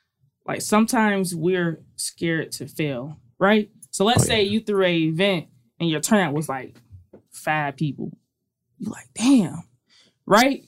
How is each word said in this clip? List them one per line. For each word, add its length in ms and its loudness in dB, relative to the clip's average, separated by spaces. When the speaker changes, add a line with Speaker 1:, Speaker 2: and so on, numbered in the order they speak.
Speaker 1:
like, 160 -6
sometimes 760 0
we're 460 -2
scared 580 -6
to 140 -12
fail, 500 -8
right? 320 4
So 140 0
let's 160 2
Speaker 2:
Oh, 40 0
yeah. 20 -4
Speaker 1:
say 40 4
you 180 -2
threw 240 0
an 80 2
event 540 0
and 100 -2
your 120 -2
turnout 320 2
was, 160 -4
like, 260 -10
five 460 -4
people. 340 -6
You're 140 -10
like, 220 -16
"Damn." 500 2
Right? 420 4